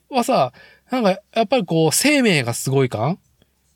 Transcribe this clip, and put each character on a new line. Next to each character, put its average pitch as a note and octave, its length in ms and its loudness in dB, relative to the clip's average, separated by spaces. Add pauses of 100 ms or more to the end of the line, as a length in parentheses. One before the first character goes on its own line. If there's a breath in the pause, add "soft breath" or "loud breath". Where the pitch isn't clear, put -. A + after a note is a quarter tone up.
は B3+ 140 -2
さ、 F#3 300 -2 (380 loud breath)
な B3+ 80 -2
ん A#3 40 -2
か F#3+ 160 0 (140)
や A3+ 100 0
っ G#3+ 40 -2
ぱ C4 100 0
り G3+ 80 -2
こ D#3+ 220 2
う D3 60 2
生 C#4+ 280 2
命 F3 220 2
が A#2 100 -4
す - 160 -6
ご C3+ 160 2
い B2 40 -4
感？ B2 300 -4 (560)